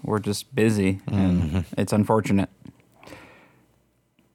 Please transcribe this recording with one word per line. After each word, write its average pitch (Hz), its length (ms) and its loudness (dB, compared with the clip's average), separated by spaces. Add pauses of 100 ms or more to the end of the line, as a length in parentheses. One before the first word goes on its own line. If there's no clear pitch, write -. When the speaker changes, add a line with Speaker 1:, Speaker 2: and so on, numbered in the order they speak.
Speaker 1:
We're 104 160 -2
just 104 340 -8
busy, 104 540 2
and 92 340 2
Speaker 2:
Mm-hmm. 82 180 0 (220)
Speaker 1:
it's 98 100 -2
unfortunate. 104 580 2 (1900)